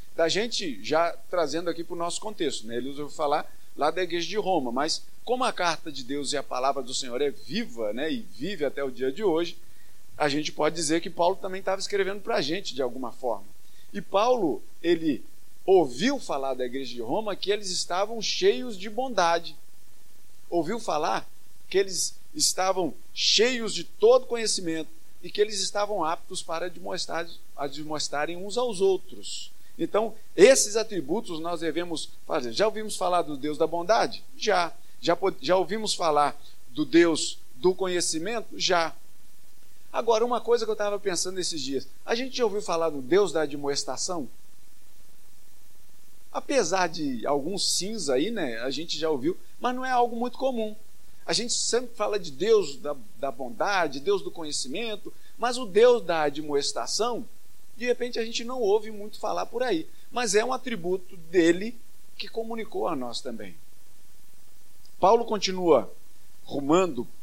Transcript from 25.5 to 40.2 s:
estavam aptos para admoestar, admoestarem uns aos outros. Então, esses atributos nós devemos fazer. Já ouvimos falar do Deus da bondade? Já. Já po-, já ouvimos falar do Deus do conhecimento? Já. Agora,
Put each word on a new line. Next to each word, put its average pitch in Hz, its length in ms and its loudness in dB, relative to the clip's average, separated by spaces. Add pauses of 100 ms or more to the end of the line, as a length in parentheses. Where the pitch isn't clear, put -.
estavam 202 440 0
aptos 170 380 -2
para 170 240 -4
admoestar, 175 600 -4 (300)
admoestarem 147 800 -2
uns 196 220 -4
aos 233 240 0
outros. 180 680 0 (280)
Então, 202 360 0 (220)
esses 214 400 10
atributos 175 640 -2
nós 170 200 -2
devemos 165 500 -2 (160)
fazer. 123 260 0
Já 139 140 2
ouvimos 214 280 -2
falar 180 280 2
do 151 140 -4
Deus 147 200 -2
da 160 100 4
bondade? 175 560 2 (140)
Já. 185 360 2 (320)
Já 165 100 6
po-, 190 240 2
já 139 160 2
ouvimos 190 400 2
falar 147 400 4 (340)
do 151 140 -2
Deus 160 560 4 (180)
do 185 180 4
conhecimento? 185 840 -2
Já. 165 380 2 (960)
Agora, 226 320 2